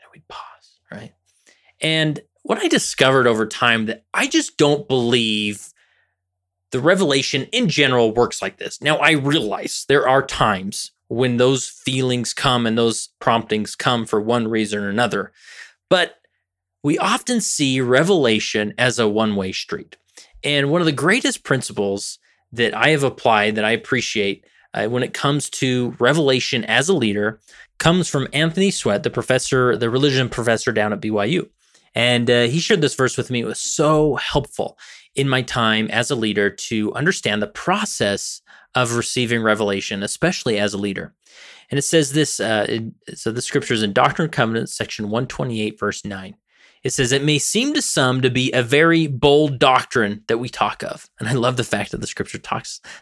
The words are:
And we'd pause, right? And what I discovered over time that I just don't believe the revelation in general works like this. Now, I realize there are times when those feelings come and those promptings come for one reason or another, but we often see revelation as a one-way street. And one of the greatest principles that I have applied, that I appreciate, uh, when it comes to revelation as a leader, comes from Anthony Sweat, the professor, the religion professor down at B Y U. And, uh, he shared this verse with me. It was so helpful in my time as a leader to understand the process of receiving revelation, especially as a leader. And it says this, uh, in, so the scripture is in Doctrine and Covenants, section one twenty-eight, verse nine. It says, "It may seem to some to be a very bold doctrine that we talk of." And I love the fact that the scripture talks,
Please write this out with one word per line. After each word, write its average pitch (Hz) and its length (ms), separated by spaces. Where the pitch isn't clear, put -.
And - 120
we'd - 140
pause, - 500
right? 104 220
And 156 380
what 233 120
I 359 120
discovered 135 580
over 110 180
time 113 420
that - 280
I 269 120
just 311 300
don't 147 320
believe 113 840
the 127 100
revelation 143 600
in 240 160
general 123 460
works - 260
like 95 160
this. - 240
Now, 147 160
I 156 140
realize 139 760
there 135 220
are 135 160
times 101 680
when 123 280
those 127 320
feelings 127 640
come 123 340
and 113 120
those 117 400
promptings 110 560
come 117 320
for 110 120
one 113 300
reason 107 340
or 101 60
another, 101 420
but 180 260
we - 140
often 240 460
see 131 400
revelation 120 960
as 123 200
a 113 100
one-way 104 440
street. - 460
And 143 280
one 175 100
of 165 60
the 156 60
greatest 190 520
principles 101 720
that 117 220
I 123 160
have 147 120
applied, 107 540
that 107 80
I 110 80
appreciate, 110 760
uh, 107 140
when 123 160
it - 100
comes 143 380
to 123 480
revelation 131 640
as 131 240
a 196 60
leader, 107 460
comes 170 300
from 135 240
Anthony 165 380
Sweat, 101 320
the 113 80
professor, 127 680
the 117 140
religion 131 380
professor 117 440
down 107 200
at 95 80
B 107 100
Y 104 160
U. 170 240
And, 120 360
uh, 120 120
he 127 180
shared 185 200
this 143 140
verse 127 220
with 131 140
me. 123 100
It 113 60
was 104 140
so 151 560
helpful - 640
in 139 140
my 131 140
time 110 480
as 117 200
a - 40
leader 104 360
to 104 440
understand 113 480
the 104 60
process - 920
of 120 200
receiving 117 480
revelation, 101 600
especially 123 560
as 101 160
a 98 40
leader. 98 360
And 139 80
it 139 40
says 147 300
this, 151 260
uh, 104 300
in, 113 260
so - 180
the 120 100
scripture - 320
is 110 80
in 104 100
Doctrine 139 340
and 160 60
Covenants, 113 440
section 104 340
one 123 160
twenty-eight, 110 520
verse 101 260
nine. 98 320
It 131 60
says, 123 200
"It 139 140
may 151 140
seem 269 360
to 302 80
some 131 400
to 127 80
be 127 220
a 127 100
very 156 460
bold 143 500
doctrine 120 720
that 117 100
we 123 100
talk - 360
of." - 240
And 113 100
I 120 40
love 127 240
the 117 80
fact 101 260
that - 100
the 110 60
scripture - 320
talks, - 420